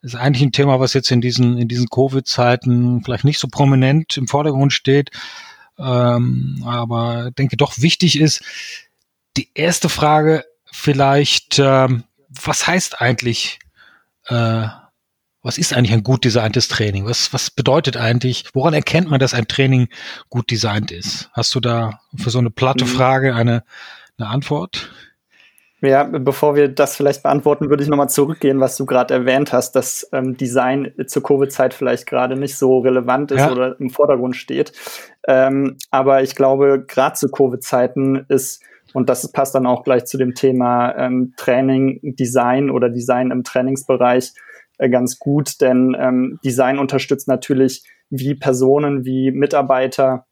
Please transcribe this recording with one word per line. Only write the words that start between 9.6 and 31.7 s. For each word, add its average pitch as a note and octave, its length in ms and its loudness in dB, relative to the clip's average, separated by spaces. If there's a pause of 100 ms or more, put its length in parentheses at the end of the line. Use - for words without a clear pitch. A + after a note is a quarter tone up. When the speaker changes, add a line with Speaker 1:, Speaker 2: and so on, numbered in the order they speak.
Speaker 1:
Frage D#3 560 2 (260)
vielleicht, C#3 880 2
ähm, C3 460 4 (240)
was - 380 -4
heißt - 340 -2
eigentlich, A#2+ 600 -2 (680)
äh, A2+ 400 -2 (760)
was - 160 -6
ist - 160 -4
eigentlich A#2 220 2
ein A2 80 2
gut B2+ 220 0
designtes A2+ 440 2
Training? G2+ 380 -2
Was, - 260 -4
was - 180 -6
bedeutet C3+ 460 0
eigentlich, A#2+ 560 -2
woran D3+ 220 0
erkennt D#3+ 340 0
man, C#3 120 2
dass C3 120 2
ein A#2 160 -2
Training C3 400 2 (400)
gut A#2+ 220 -4
designt G#2+ 400 -2
ist? - 420 -10
Hast - 220 -2
du C3 60 -2
da A#2 400 -4 (140)
für - 140 -6
so A#2+ 100 -2
eine A#2+ 120 2
platte B2+ 340 0
Speaker 2:
Mhm. B2 40 -2
Speaker 1:
Frage C3 460 2
eine, A#2 300 0 (540)
eine G#2+ 100 -8
Antwort? D3 640 -6 (960)
Speaker 2:
Ja, C3+ 180 6
bevor C#3+ 520 0
wir D3 120 6
das C#3 280 0
vielleicht C#3+ 260 0
beantworten, C#3+ 460 0
würde C#3+ 140 2
ich D3 80 -2
nochmal C#3+ 180 2
zurückgehen, C#3 500 0
was C3 180 0
du C3+ 100 -6
gerade B2+ 260 0
erwähnt C3 400 0
hast, B2 200 0
dass, - 400 -4
ähm, C3 220 -4
Design C3 580 -2 (140)
zur C#3+ 160 -2
covid-Zeit C3+ 520 0